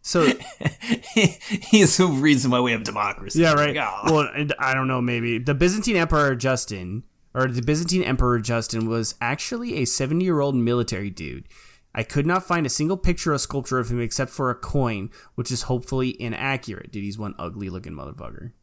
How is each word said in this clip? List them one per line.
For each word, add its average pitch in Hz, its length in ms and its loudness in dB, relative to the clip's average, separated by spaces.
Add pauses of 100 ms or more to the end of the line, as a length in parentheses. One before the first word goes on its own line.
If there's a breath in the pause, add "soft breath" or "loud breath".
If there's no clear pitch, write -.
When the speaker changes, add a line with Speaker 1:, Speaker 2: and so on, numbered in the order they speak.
Speaker 1:
so 170 200 2
Speaker 2:
<laughs> - 920 -2
He's - 800 4
the 185 100 4
reason 135 440 4
why 123 100 4
we 123 120 2
have 110 100 -2
democracy. 104 580 -2
Speaker 1:
Yeah, 160 140 6
right. 147 200 2
Speaker 2:
Like, 139 120 -2 (200)
oh. 160 60 4
Speaker 1:
Well, 151 220 4
and 147 240 -2
I 131 160 0
don't 131 140 0
know, 127 120 0
maybe. 117 380 0
The 135 160 0
Byzantine 190 420 2
Emperor 151 380 4
Justin, 113 720 -2 (300)
or 131 140 2
the 120 140 -2
Byzantine 170 400 0
Emperor 123 360 2
Justin 113 480 -2
was 113 340 -2
actually 226 560 -4
a 120 100 0
seventy-year-old 147 680 0
military 117 520 0
dude. 71 400 -10 (460 soft breath)
I 113 80 -4
could 143 240 0
not 180 200 0
find 170 200 0
a 120 40 -2
single 175 280 0
picture 170 340 2
or 143 60 2
sculpture 131 400 -2
of 113 120 -2
him 120 100 -2
except 120 300 -2
for 131 200 -2
a 120 40 -2
coin, 113 540 -2 (280 soft breath)
which 120 140 -4
is 123 120 -2
hopefully 127 580 -2
inaccurate. 120 720 -6
Dude, 101 120 -8
he's 101 140 -8
one 104 200 -8
ugly-looking 90 560 -8
motherfucker. 71 580 -12 (100)